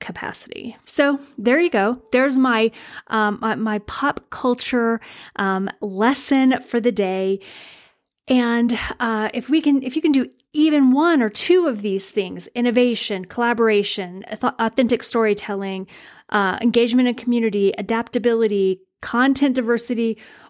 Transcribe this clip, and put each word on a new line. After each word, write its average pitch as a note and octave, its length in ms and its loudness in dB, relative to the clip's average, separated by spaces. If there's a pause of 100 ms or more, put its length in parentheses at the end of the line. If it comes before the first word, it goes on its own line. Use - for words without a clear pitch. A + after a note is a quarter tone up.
capacity. - 840 -12
So C#4 360 -2 (160)
there A#3+ 240 0
you F4 100 0
go. A3+ 300 -2 (100)
There's C4 280 2
my, A3+ 320 2 (380)
um, G#3+ 320 0
my, A3 140 -2
my G#3+ 260 -4
pop - 500 -6
culture, A#3+ 720 -2 (360)
um, F#3+ 320 -2 (120)
lesson B3+ 840 2
for - 180 -2
the A#3+ 120 2
day. F#3+ 480 0 (880)
And, A#3+ 500 2 (220)
uh, A3 340 -2
if B3 160 -6
we D#4 100 4
can, C#4 220 2
if B3+ 140 -4
you D#4+ 60 -4
can D#4 100 4
do C4 180 2 (240)
even D4 380 4
one D4+ 300 4
or A3 60 2
two F4 380 2
of A3+ 160 -2
these F#3+ 280 -2
things, F3+ 440 -4
innovation, A#3+ 680 0
collaboration, G#3 1080 0
auth-, A3 280 -4
authentic A3+ 440 0
storytelling, G3 840 -2 (420)
uh, G3 320 0
engagement A#3 480 2
in A#3+ 60 -2
community, A3+ 640 0
adaptability, A3 1000 0 (200)
content C4 540 2
diversity, A#3 640 -2 (320)